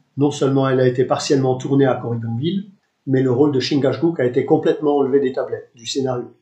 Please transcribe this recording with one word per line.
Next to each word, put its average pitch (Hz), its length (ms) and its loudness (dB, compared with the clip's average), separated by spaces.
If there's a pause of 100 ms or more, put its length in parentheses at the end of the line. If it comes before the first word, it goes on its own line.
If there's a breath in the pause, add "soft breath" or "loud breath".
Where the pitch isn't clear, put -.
(160)
non 143 140 2
seulement 135 360 0
elle 131 140 2
a 127 80 6
été 127 160 2
partiellement 131 520 0
tournée 139 280 2
à 127 120 2
Corriganville, 117 720 -6 (360)
mais 135 140 2
le 131 100 0
rôle 139 220 2
de 127 80 0
Chingachgook 143 600 0
a 127 40 2
été 127 220 0
complètement 151 500 2
enlevé 135 240 2
des 127 140 -2
tablettes, 113 400 -8
du 117 100 -20
scénario, 127 580 -6